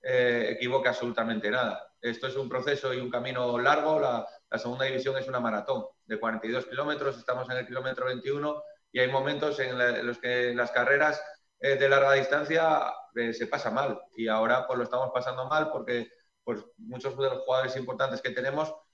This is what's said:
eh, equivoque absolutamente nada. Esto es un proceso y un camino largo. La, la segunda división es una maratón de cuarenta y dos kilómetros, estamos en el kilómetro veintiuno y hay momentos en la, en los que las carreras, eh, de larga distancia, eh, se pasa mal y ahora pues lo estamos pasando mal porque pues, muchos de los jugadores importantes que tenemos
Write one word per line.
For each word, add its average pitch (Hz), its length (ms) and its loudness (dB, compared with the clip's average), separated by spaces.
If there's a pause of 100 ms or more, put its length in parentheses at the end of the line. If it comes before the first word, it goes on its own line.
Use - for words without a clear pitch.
eh, 123 500 2
equivoque 123 380 0
absolutamente 113 600 -2
nada. 117 400 -2 (100)
Esto 120 260 -4
es 131 80 -6
un 135 140 -4
proceso 131 440 -2
y 127 60 -4
un 123 100 -6
camino 123 500 -2
largo. 151 400 4
La, 120 260 0 (240)
la 113 80 -4
segunda 127 280 -4
división 135 320 -2
es 131 100 -6
una 127 120 -2
maratón 113 460 -2 (200)
de 110 140 -6
cuarenta 110 280 -4
y 113 40 -2
dos 123 140 -2
kilómetros, 139 520 -4
estamos 123 320 -4
en 127 80 -4
el 123 80 -6
kilómetro 127 400 -4
veintiuno 143 580 -4 (280)
y 127 80 -4
hay 127 120 4
momentos 143 480 0
en 127 180 -2
la, 120 220 2
en 120 80 -2
los 120 120 -4
que 123 340 0
las 120 180 0
carreras, 143 500 4 (380)
eh, 135 160 2
de 135 140 6
larga 139 240 8
distancia, 151 800 4 (220)
eh, 117 180 0
se 113 140 -4
pasa 127 240 -2
mal 131 280 -2 (160)
y 113 120 -2
ahora 113 400 2
pues 127 100 -2
lo 120 60 0
estamos 127 300 -2
pasando 127 340 -2
mal 156 240 2
porque 120 380 -4 (340)
pues, 104 200 -4 (140)
muchos 127 400 -8
de 135 60 0
los 131 200 0
jugadores 131 320 0
importantes 131 460 -2
que 127 100 -4
tenemos 135 420 -2 (200)